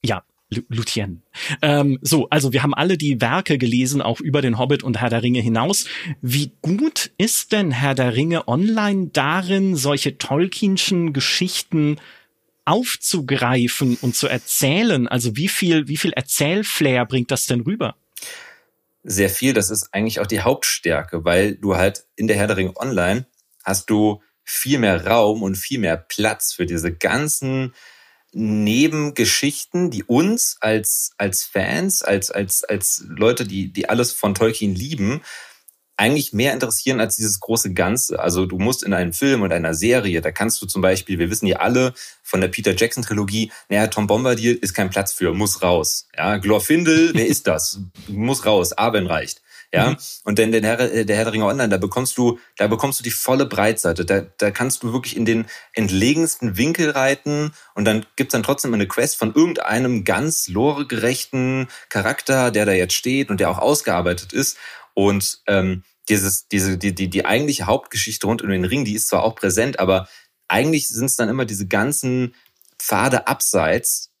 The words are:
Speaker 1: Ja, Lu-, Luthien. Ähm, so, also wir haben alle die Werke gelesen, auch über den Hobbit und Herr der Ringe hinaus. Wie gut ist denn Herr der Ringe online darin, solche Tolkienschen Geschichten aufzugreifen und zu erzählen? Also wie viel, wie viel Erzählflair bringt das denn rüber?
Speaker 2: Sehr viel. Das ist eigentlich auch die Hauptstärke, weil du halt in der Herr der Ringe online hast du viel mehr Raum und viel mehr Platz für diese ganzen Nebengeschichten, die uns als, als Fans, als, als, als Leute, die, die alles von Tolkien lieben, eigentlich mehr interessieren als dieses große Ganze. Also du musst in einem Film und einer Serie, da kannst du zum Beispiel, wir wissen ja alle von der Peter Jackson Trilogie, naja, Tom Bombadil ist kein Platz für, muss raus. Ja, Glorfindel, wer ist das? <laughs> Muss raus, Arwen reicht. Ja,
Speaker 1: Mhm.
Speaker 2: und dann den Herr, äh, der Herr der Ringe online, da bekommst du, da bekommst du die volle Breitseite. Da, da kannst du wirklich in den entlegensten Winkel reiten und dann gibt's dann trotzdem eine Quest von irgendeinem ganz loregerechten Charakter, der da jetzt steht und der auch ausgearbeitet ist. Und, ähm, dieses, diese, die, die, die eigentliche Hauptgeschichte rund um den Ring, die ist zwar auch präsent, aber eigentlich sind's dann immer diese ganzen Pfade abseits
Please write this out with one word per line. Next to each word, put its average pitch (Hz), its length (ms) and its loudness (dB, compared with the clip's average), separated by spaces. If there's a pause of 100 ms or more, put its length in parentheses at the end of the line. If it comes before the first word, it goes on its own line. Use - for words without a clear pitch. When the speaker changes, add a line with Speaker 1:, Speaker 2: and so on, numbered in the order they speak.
Speaker 1:
Ja, 101 220 -2 (280)
Lu-, 120 160 -4
Luthien. 107 540 -4 (400)
Ähm, 143 400 2
so, 143 280 2
also 139 220 2
wir 127 100 2
haben 135 120 2
alle 175 240 0
die 143 220 0
Werke 147 360 0
gelesen, 127 460 2
auch 117 180 -2
über 143 220 0
den 117 160 2
Hobbit 135 240 2
und 110 180 -2
Herr 120 100 0
der 117 120 0
Ringe 123 180 2
hinaus. 117 460 0 (340)
Wie 143 400 -2
gut 208 580 0
ist - 340 0
denn 202 180 2
Herr 135 240 0
der 123 220 0
Ringe 160 320 0
online 196 640 0
darin, 185 640 0
solche 139 420 0
Tolkienschen 180 920 0
Geschichten 151 840 0 (680)
aufzugreifen 131 1400 2
und 123 160 0
zu 143 120 -2
erzählen? 143 800 2
Also 120 280 -2
wie 165 120 -2
viel, 160 400 2
wie 151 80 -4
viel 160 160 -2
Erzählflair 143 960 0
bringt 123 240 -2
das 131 160 -2
denn 120 140 0
rüber? 139 360 -4 (1040)
Speaker 2:
Sehr 95 280 0
viel. 131 240 0
Das 101 160 2
ist - 240 -6
eigentlich 110 260 -2
auch 101 60 -2
die 101 140 -2
Hauptstärke, 85 840 -2
weil 92 320 2
du 95 200 0
halt 95 280 0 (120)
in 110 100 -2
der 107 100 2
Herr 101 120 2
der 104 80 2
Ringe 92 200 -2
online 113 500 -2 (380)
hast 92 240 -4
du 104 320 2 (240)
viel 139 340 -2
mehr 92 280 2
Raum 110 360 4
und 95 140 -2
viel 127 220 -6
mehr 85 180 0
Platz - 560 -4
für 87 140 -4
diese 85 260 -2
ganzen 131 800 -2 (600)
Nebengeschichten, 143 1600 0
die 107 140 -6
uns 185 560 2
als, - 580 -2
als 98 260 -2
Fans, 95 580 -2
als, 98 280 0
als, 101 340 -2
als - 440 -2
Leute, 113 380 2
die, 95 260 -6
die - 160 -4
alles 120 240 0
von 101 220 -2
Tolkien 107 400 0
lieben, 127 480 -4 (760)
eigentlich 135 360 0
mehr 120 220 0
interessieren 127 460 -2
als 110 160 0
dieses 107 240 -2
große 110 340 -2
Ganze. 95 460 0
Also 87 260 0
du 92 120 -4
musst 117 240 0
in 98 120 0
einem 87 180 0
Film 135 300 2
und 95 100 0
einer 82 220 0
Serie, 95 480 2
da 78 100 -2
kannst 110 300 -2
du 98 40 -10
zum 95 140 -4
Beispiel, 92 380 2
wir 85 100 0
wissen - 180 -2
ja 92 120 2
alle 123 340 2 (300)
von - 180 -2
der 92 80 2
Peter 98 260 0
Jackson 117 280 0
Trilogie, 104 500 -2 (160)
naja, 104 200 2
Tom 104 180 -2
Bombadil 120 480 2
ist 98 180 -4
kein 95 180 0
Platz 98 220 -2
für, 85 220 -2
muss 101 280 -2
raus. 87 540 0
Ja, 98 220 -2
Glorfindel, 160 760 4
wer 117 120 2
ist - 200 0
das? 92 340 -2 (140)
<laughs> - 140 -20
Muss 113 380 -2
raus, 95 260 4
Arwen 107 340 2
reicht. 80 360 -4 (300)
Ja, 101 180 4
Speaker 1:
Mhm. 143 60 -2 (280)
Speaker 2:
und 104 160 0
dann 113 100 4
den 110 140 2
Herr, 117 160 0
äh, 113 260 0
der 104 80 2
Herr 107 120 2
der 110 60 -2
Ringe 110 120 0
online, 117 240 0
da 113 80 2
bekommst 104 420 -2
du, 120 220 2 (160)
da 104 100 2
bekommst 117 320 0
du - 60 -10
die 117 80 -4
volle 135 340 0
Breitseite. 101 580 0
Da, 95 180 0
da - 280 -2
kannst 123 320 -4
du 113 100 -4
wirklich 123 240 -4
in 113 80 0
den 113 200 2 (300)
entlegensten 113 840 0
Winkel 151 340 2
reiten 147 600 0 (240)
und 107 80 0
dann 110 200 2 (120)
gibt's 131 160 -2
dann 117 100 2
trotzdem 131 320 -2
eine 101 140 0
Quest 127 280 -2
von 110 160 -2
irgendeinem 123 680 2
ganz 110 460 -2
loregerechten 127 1200 -2 (200)
Charakter, 123 640 0
der 104 160 2
da 101 60 2
jetzt 90 220 2
steht 131 360 -2
und 98 80 0
der 92 100 2
auch - 100 -2
ausgearbeitet 90 760 0
ist. - 240 -2 (380)
Und, 101 520 2
ähm, 95 380 0 (240)
dieses, 98 400 0
diese, 95 280 0
die, 95 160 -2
die, 92 160 -2
die 92 160 -2
eigentliche 131 420 0
Hauptgeschichte 107 600 -2
rund 117 160 0
um 101 60 -4
den 92 160 0
Ring, 127 200 0
die 107 100 -4
ist - 120 -2
zwar 90 160 2
auch 113 140 0
präsent, 113 420 0
aber 92 300 2 (400)
eigentlich 139 400 2
sind's 123 260 -2
dann 113 140 0
immer 127 160 0
diese 101 240 -6
ganzen 127 640 0 (420)
Pfade 117 520 0
abseits - 840 0 (100)